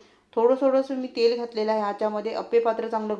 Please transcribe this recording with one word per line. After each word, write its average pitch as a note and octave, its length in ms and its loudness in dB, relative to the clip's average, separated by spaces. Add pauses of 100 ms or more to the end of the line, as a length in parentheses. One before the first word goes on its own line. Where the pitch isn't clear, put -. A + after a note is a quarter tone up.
(360)
थोडं A#3+ 240 4
थोडंसं C4+ 360 2
मी B3+ 200 -6
तेल A#3 200 2
घातलेलं A3+ 360 -2
आहे, G#3+ 80 0
याच्यामध्ये G#3 540 -4
अप्पे A#3 260 0
पात्र A3 280 -2
चांगलं G#3+ 320 -4